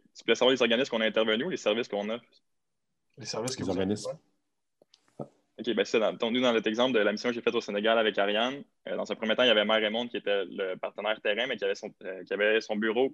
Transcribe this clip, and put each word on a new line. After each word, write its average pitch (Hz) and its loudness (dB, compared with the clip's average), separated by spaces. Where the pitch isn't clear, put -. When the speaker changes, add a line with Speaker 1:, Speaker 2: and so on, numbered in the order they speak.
Speaker 1:
tu - -20
peux 113 4
savoir 127 4
les 127 2
organismes 117 2
qu'on 113 -2
a 110 2
intervenus 113 2
ou - -4
les 156 -4
services 110 0
qu'on 104 -4
offre ? 117 -8
Speaker 2:
Les 123 -14
services 120 -6
que 98 -8
Speaker 3:
Les - -4
Speaker 2:
vous 90 -4
Speaker 3:
organismes. 95 -2
Speaker 2:
offrez, 82 -10
ouais. - -20
Speaker 1:
Ok, 113 -2
ben - 2
c'est 120 0
dans, 95 0
donc, 113 -2
nous, 127 0
dans 123 4
notre 110 2
exemple 120 0
de 113 4
la 101 2
mission 107 -4
que 120 -2
j'ai 117 -8
faite 117 0
au 117 2
Sénégal 107 0
avec 107 2
Ariane, 107 -2
euh, 92 -6
dans 101 -6
un - -4
premier 110 -2
temps, 123 2
il 127 6
y - 6
avait 107 4
Mère 110 2
et 104 2
Monde 117 -4
qui - -8
était 98 0
le 92 -6
partenaire 107 -4
terrain, 110 0
mais 123 -4
qui 101 -6
avait 98 0
son, 101 -10
euh, 92 -10
qui 92 -6
avait 107 2
son 110 -6
bureau 110 0